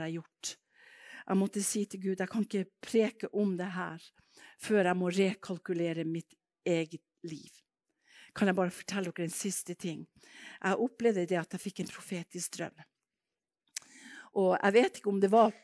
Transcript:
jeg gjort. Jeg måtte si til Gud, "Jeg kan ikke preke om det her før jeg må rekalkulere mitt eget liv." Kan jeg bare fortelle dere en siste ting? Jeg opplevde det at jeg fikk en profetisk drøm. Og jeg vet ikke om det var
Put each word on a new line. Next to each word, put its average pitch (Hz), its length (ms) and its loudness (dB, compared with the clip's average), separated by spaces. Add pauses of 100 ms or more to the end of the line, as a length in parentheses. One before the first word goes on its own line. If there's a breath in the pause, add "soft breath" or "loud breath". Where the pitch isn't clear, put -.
jeg 165 160 -6
gjort. - 320 -14 (680 loud breath)
Jeg 190 160 2
måtte 196 240 0
si 208 240 -2
til 190 160 -12
Gud, 190 200 -2
"Jeg 180 80 -4
kan 214 160 -2
ikke 190 240 -4 (120)
preke - 520 0
om 202 240 2
det 180 160 -4
her 170 240 -8 (640 loud breath)
før 202 240 4
jeg 180 120 2
må 180 120 0
rekalkulere 170 960 -2
mitt 165 320 -8 (240)
eget 165 400 -2 (240)
liv." - 320 -14 (760 soft breath)
Kan 202 160 2
jeg 185 80 2
bare 180 160 0
fortelle 190 400 -6
dere 170 140 -4
en 165 80 -8
siste - 420 -6
ting? 160 300 -8 (500 loud breath)
Jeg 190 240 0
opplevde 226 480 0
det 185 80 2
at 165 160 -4
jeg 180 80 -8
fikk 190 220 -8
en - 80 -10
profetisk - 640 -10
drøm. - 220 -10 (1600 loud breath)
Og 185 140 6
jeg 196 180 2
vet 247 240 6
ikke 202 140 -2
om 196 100 0
det 196 80 4
var 220 220 8 (120)